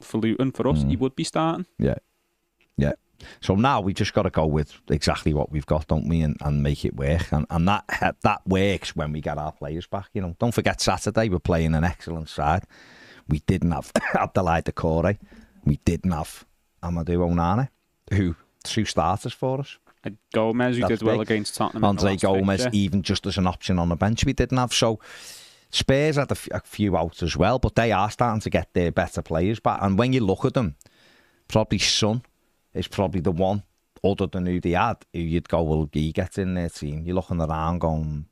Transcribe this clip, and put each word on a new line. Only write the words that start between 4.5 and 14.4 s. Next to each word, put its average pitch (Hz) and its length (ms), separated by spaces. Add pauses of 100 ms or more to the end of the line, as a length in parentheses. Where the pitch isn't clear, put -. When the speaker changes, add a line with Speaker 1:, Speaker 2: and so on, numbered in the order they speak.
Speaker 2:
exactly 76 460
what 73 180
we've 76 140
got, 76 220
don't 78 200
we, 82 140
and, 76 180
and 73 220
make 71 240
it - 100
work. 73 360
And, 76 180
and 85 180
that, 104 160 (380)
that 104 240
works 95 500
when 76 160
we 78 80
get 76 160
our 76 160
players 78 340
back, 98 280
you 101 80
know. 87 160
Don't 120 160
forget 104 260
Saturday, 107 480
we're 90 100
playing 82 360
an 78 100
excellent 82 460
side. 78 320 (680)
We 76 120
didn't 85 320
have - 200
<coughs> - 220
Abdoulaye 90 500